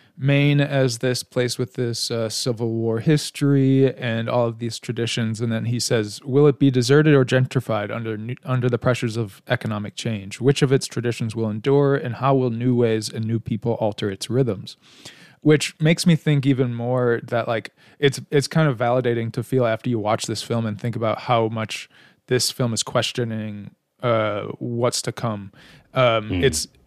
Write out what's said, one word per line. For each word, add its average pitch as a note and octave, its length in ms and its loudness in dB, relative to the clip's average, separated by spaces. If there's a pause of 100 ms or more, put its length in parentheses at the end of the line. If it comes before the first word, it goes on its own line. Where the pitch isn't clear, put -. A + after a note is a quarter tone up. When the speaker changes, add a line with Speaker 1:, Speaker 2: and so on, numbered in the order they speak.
(180)
Speaker 1:
Maine C#3+ 440 4
as C3+ 380 0
this B2+ 240 -2
place B2 340 -4
with B2 160 -6
this, A#2+ 360 -4
uh, A2+ 200 -4
Civil A#2 400 -4
War A2+ 320 -2
history C3+ 960 4
and A#2 320 -4
all A#2+ 180 2
of A2+ 120 -6
these A2+ 200 -6
traditions. A2+ 640 -4
And A#2+ 100 -2
then A2+ 140 -2
he A#2 120 -2
says, G#2+ 460 -2
"Will C#3+ 240 6
it C#3+ 100 4
be C#3 140 6
deserted C#3+ 420 6
or C3+ 120 6
gentrified A#2 680 0
under A2+ 220 -6
new, A2 200 -8 (100)
under B2+ 240 0
the A#2+ 80 0
pressures A#2+ 400 0
of G#2+ 320 -6
economic G#2+ 480 -4
change? G2+ 420 -6
Which C3+ 220 4
of C3 100 2
its C3+ 160 2
traditions A#2 480 -4
will A2+ 140 -2
endure, C#3 480 2
and A#2+ 180 -4
how C3+ 180 0
will B2+ 160 2
new A#2+ 240 0
ways A2 360 2
and A2+ 160 -6
new A2 160 -2
people A#2 320 -4
alter G#2+ 360 -2
its - 200 -10
rhythms?" A2+ 480 -2 (640)
Which D3+ 400 2
makes D#3+ 260 4
me E3+ 80 6
think C#3+ 300 0
even B2+ 280 2
more A#2+ 520 0
that, A#2 240 -2
like, A2+ 220 -4 (280)
it's, C3+ 220 2 (100)
it's C#3+ 160 0
kind D#3+ 220 2
of A#2+ 80 -2
validating A#2+ 560 0
to A#2+ 100 -6
feel B2+ 220 0
after A2+ 240 -2
you A#2 100 0
watch G#2 280 -2
this A2 140 -6
film A#2 240 -4
and G#2+ 140 -6
think A#2+ 160 -6
about A2 280 -4
how A2+ 260 2
much A2 400 -8 (380)
this B2 240 0
film A#2+ 220 -2
is G#2+ 100 -4
questioning, A2 880 -4 (300)
uh, G#2+ 420 0 (160)
what's A#2+ 420 -2
to - 100 -4
come. G#2 400 -6 (420)
Um, A2+ 360 2
Speaker 2:
Mm. F#2 140 -2
Speaker 1:
it's, C3 240 0 (200)